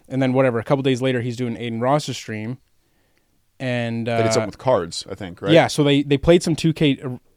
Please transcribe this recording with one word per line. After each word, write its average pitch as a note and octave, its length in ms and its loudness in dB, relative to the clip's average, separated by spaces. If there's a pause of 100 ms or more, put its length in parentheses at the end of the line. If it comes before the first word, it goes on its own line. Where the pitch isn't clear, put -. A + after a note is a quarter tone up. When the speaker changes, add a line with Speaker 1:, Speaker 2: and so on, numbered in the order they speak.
Speaker 1:
And C3 120 -4
then B2+ 120 2
whatever, B2+ 260 2
a A2 40 -6
couple C#3 200 0
days C3 180 0
later, B2+ 200 0
he's A#2 160 -6
doing A#2+ 180 -4
Aiden A2+ 260 -6
Ross's C#3 360 0
stream. A2 400 -8 (1040)
And, A#2 500 -4
uh, A#2 80 0
Speaker 2:
They A2+ 60 2
did A2+ 100 2
something A2 160 0
with - 80 -16
cards, G2 520 0
I G2 60 -8
think, F#2 260 -12
right? - 120 0
Speaker 1:
yeah, D#3 140 6
so D3 160 0
they, C#3+ 200 4
they C#3+ 140 0
played F3 260 4
some E3 120 0
two D#3+ 180 0
K C#3+ 300 2
or-, B2+ 160 -8 (180)